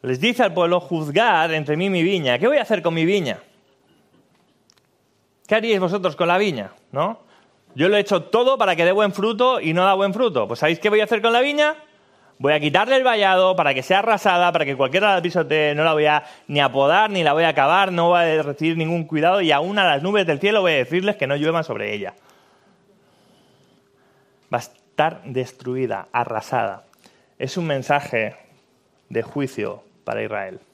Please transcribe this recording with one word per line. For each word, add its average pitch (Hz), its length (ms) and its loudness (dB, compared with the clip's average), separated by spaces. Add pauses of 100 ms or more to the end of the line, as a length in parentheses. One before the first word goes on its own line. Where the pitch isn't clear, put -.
Les 127 160 -4
dice 233 240 0
al 196 100 2
pueblo, 175 280 2
"Juzgad 165 720 0
entre 151 220 -2
mí 180 100 -2
y 196 40 -2
mi 180 120 0
viña. 156 380 0
¿Qué 208 80 2
voy 294 100 2
a 240 40 0
hacer 202 200 -2
con 170 100 0
mi 165 120 0
viña? 170 340 0 (2000)
¿Qué 208 80 0
haríais 220 240 2
vosotros 185 380 -2
con 175 100 0
la 175 120 2
viña?", 143 340 -2 (180)
¿no? 175 300 -4 (560)
"Yo 156 120 2
lo 208 80 4
he 208 40 4
hecho 196 240 0
todo 247 340 0
para 190 160 2
que 165 100 0
dé 175 60 4
buen 202 220 2
fruto 226 480 0
y 156 140 -4
no 180 100 2
da 196 100 4
buen 196 180 0
fruto. 180 360 -2
Pues 117 100 -8
¿sabéis 160 220 0
qué 214 100 0
voy 214 100 2
a 214 40 2
hacer 214 180 -2
con 226 100 2
la 233 80 4
viña? 294 360 0 (600)
Voy 143 160 0
a 151 60 2
quitarle 185 380 2
el 262 80 2
vallado 190 500 4
para 151 180 0
que 127 120 -4
sea 190 160 2
arrasada, 190 500 2
para 160 140 0
que 139 120 -4
cualquiera 175 380 2
la 175 80 -2
pisotee, 156 520 0
no 151 100 0
la 160 80 2
voy 151 140 2
a 151 180 2 (240)
ni 143 100 -2
apodar, 143 500 2
ni 196 140 -4
la 147 100 2
voy 160 120 2
a 160 100 2
cavar, 175 380 2
no 170 160 2
voy 175 140 4
a 160 200 0
recibir 160 340 -4
ningún 165 280 -2
cuidado 160 360 0
y 160 120 2
aún 175 260 0
a 190 80 2
las 147 160 0
nubes 196 240 0
del 147 140 -2
cielo 208 200 2
voy 175 120 2
a 147 60 2
decirles 180 380 -2
que 135 120 -4
no 143 80 -2
lluevan 160 280 -2
sobre 107 300 -8
ella". 98 200 -10 (2500)
Va 120 60 -2
a - 20 -2
estar - 640 -6
destruida, 127 880 -6
arrasada. 113 720 -4 (540)
Es 135 180 -8
un 170 120 -6
mensaje 131 680 -2 (720)
de 113 140 -4
juicio - 640 -8 (180)
para 110 200 -6
Israel. 98 380 -10 (140)